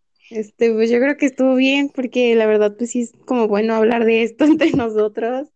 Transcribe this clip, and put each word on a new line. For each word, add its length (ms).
Este, 420
pues 160
yo 100
creo 160
que 120
estuvo 280
bien, 340
porque 460
la 120
verdad, 280
pues 160
sí 120
es 100
como 220
bueno 280
hablar 300
de 180
esto 220
<laughs> 0
entre 260
nosotros. 840